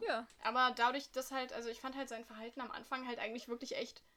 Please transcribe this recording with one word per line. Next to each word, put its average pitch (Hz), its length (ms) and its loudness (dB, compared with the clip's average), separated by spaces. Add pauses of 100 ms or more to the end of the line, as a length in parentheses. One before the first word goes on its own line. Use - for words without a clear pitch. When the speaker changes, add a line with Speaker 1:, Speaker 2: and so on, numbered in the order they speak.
Speaker 1:
Ja. 240 200 2 (160)
Speaker 2:
Aber 247 340 6
dadurch, 262 360 4
dass 262 200 -4
halt, 254 220 0
also 233 160 -2
ich 233 100 -8
fand 262 160 -4
halt 269 140 -4
sein 233 140 -6
Verhalten 226 360 -10
am 233 100 -4
Anfang 254 380 -4
halt 233 100 -2
eigentlich 226 300 -4
wirklich 240 280 -4
echt - 260 -4 (140)